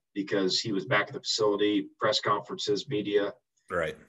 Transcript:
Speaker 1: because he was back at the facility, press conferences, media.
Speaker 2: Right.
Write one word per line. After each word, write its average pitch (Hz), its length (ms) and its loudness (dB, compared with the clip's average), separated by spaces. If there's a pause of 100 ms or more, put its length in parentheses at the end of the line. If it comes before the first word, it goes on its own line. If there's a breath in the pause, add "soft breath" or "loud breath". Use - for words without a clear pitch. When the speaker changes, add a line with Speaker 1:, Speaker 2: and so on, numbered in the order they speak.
(140)
Speaker 1:
because 95 460 0
he - 120 -4
was 95 140 -2
back - 220 0
at 135 60 -14
the - 60 -8
facility, 104 680 2 (100)
press 110 220 2
conferences, - 640 -2
media. 101 460 0 (360)
Speaker 2:
Right. 82 280 -2 (120)